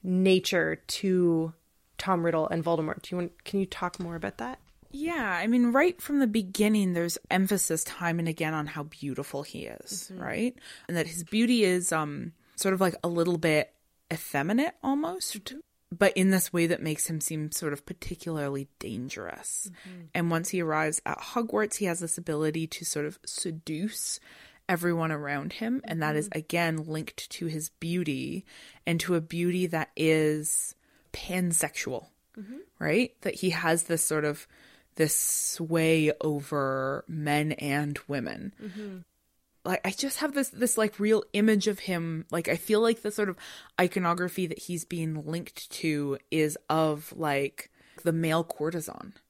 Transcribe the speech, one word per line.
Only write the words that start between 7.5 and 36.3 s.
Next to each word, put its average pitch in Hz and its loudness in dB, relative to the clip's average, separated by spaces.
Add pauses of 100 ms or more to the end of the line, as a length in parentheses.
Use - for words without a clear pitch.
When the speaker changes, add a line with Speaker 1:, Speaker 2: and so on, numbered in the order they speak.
Speaker 2:
time 170 -2
and 165 0
again 156 -2
on 151 -2
how 147 -8
beautiful 143 -6
he - -10
is, - -10
Speaker 1:
Mm-hmm. 185 -10
Speaker 2:
right? 240 -2 (320)
And 175 -4
that 160 0
his 165 -8
beauty 226 4
is, 180 2
um, 156 -4 (220)
sort 190 0
of, 185 0
like, 185 4
a 170 0
little 170 2
bit 156 2 (400)
effeminate 180 0 (100)
almost, 302 -2
Speaker 1:
Mm-hmm. 262 -12 (320)
Speaker 2:
but 180 4
in 190 6
this 190 2
way 170 4
that 165 0
makes 156 -2
him 160 -2
seem 156 -4
sort 156 -4
of 143 -8
particularly 147 -6 (100)
dangerous. - -8
Speaker 1:
Mm-hmm. 185 -18 (140)
Speaker 2:
And 170 2
once 165 0
he 185 0
arrives 156 0
at - -4
Hogwarts, 214 -2
he 202 -2
has 170 -2
this 170 -2
ability 160 -2
to - -10
sort 147 -2
of 156 -8
seduce 165 -4 (480)
everyone 170 2
around 143 -4
him. 240 -2
And 165 -4
that 151 2
is, 151 0
Speaker 1:
Mm-hmm. 156 -6
Speaker 2:
again, 165 0 (100)
linked 156 -6
to - -6
his 156 -6 (100)
beauty 165 -2 (420)
and 165 2
to 175 2
a 165 4
beauty 175 0
that 165 -2
is 156 2 (360)
pansexual, 170 -2 (320)
Speaker 1:
Mm-hmm. 220 -14 (200)
Speaker 2:
right? 170 2 (100)
That 196 -4
he 185 2
has 165 2
this 165 0
sort 151 0
of, 147 -2 (500)
this 156 4
sway 160 2
over 139 -2